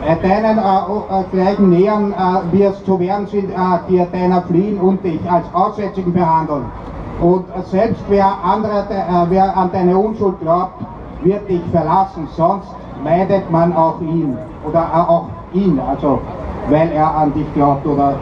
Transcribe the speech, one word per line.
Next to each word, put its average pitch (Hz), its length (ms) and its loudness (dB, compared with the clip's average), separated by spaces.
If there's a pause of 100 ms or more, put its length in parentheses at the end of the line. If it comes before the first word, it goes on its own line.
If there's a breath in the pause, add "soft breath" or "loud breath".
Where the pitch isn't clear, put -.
Äh, 165 80 2 (100)
deinen, 214 320 2
äh, 220 40 0
o-, 196 480 0
äh, 190 220 0
gleichen 190 380 4
nähern, 202 440 4
äh, 185 440 0
wirst, 196 280 2
so 190 140 2
werden 196 280 -2
sie, 202 120 -4
äh, 185 500 -2
dir 180 160 4
deiner 180 380 0
fliehen 196 360 0
und 185 240 2
dich 165 160 -2 (100)
als 170 240 2
Aussätzigen 190 600 -2
behandeln. 160 500 2 (580)
Und, 180 280 4
äh, 185 160 -8
selbst 196 420 0
wer 196 240 4 (120)
andere, 208 460 0
de, 208 80 -4
äh, 180 320 0
wer 190 280 2
an 185 160 2
deine 185 240 2
Unschuld 208 420 0
glaubt, 160 400 -2 (440)
wird 196 260 0
dich 175 220 -2
verlassen, 170 640 -2
sonst 180 340 0 (340)
meidet 185 480 0
man 170 240 2
auch 165 240 2
ihn, 156 380 -2 (300)
oder, 160 260 0
äh, 165 160 2
auch 165 160 2 (280)
ihn, 180 260 2
also, 131 400 -2 (500)
weil 156 220 4
er 151 240 2
an 151 180 2
dich 147 200 -2
glaubt 143 320 2
oder 139 360 2